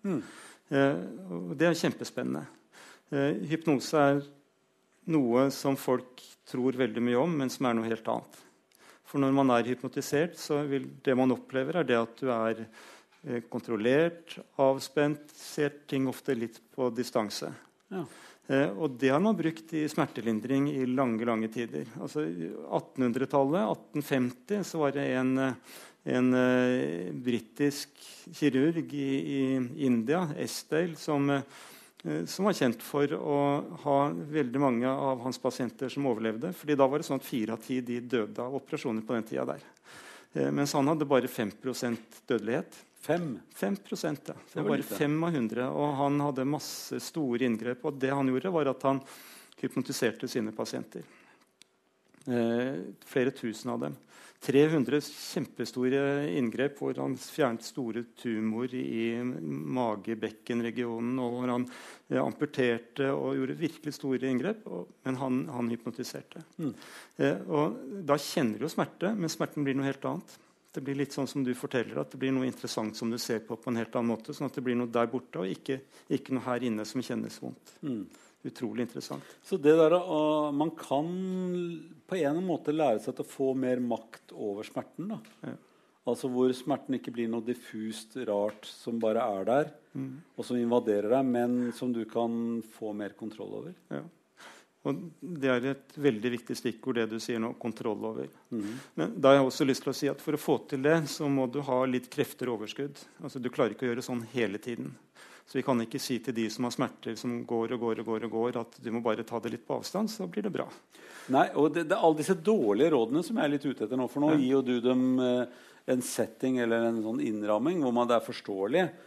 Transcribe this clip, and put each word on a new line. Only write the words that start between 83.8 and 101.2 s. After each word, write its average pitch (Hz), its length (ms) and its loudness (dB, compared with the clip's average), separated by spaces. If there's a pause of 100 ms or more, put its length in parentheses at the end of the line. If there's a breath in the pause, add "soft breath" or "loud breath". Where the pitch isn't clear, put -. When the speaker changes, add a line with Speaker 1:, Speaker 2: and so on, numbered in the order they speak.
Speaker 1:
makt - 540 -6
over 107 320 -6
smerten, - 420 -8
da. 220 60 -8 (260)
Speaker 2:
Ja. 123 120 -8 (520 soft breath)
Speaker 1:
Altså 120 240 -2
hvor 127 240 4
smerten 127 400 -2
ikke 120 160 -6
blir 117 220 -2
noe 117 100 -4
diffust, 110 720 -8 (160)
rart 101 400 0
som 117 340 -6
bare 113 220 4
er 98 240 0
der, 147 240 4 (240)
Speaker 2:
Mm. 135 220 -8 (180)
Speaker 1:
og 120 80 -6
som 123 160 -2
invaderer 113 480 4
deg, 131 160 4
men 120 480 2
som 127 180 -4
du 117 140 0
kan 117 560 -2 (160)
få 110 160 -8
mer 104 240 -6
kontroll 104 460 -10
over. 180 100 -12 (180)
Speaker 2:
Ja. - 120 -6 (800 loud breath)
Og 143 140 -2 (220)
det 151 280 -4
er 123 220 2
et 139 260 -10
veldig 123 340 2
viktig 120 240 -6
stikkord, 120 460 -4
det 113 80 2
du 110 100 -4
sier 113 220 -4
nå, 117 180 -2
kontroll 110 460 -4
over. 117 240 -6 (240 soft breath)
Speaker 1:
Mhm. 110 220 -4 (200 loud breath)
Speaker 2:
Men 175 240 -2
da 135 140 10
har 139 80 10
jeg 131 80 6
også 143 180 2
lyst 131 160 2
til 143 80 -2
å 127 60 -4
si 143 120 0
at - 120 -4
for 151 160 -2
å - 20 -2
få 143 200 2 (100)
til 135 140 -4
det, 156 160 6 (100)
så - 200 -4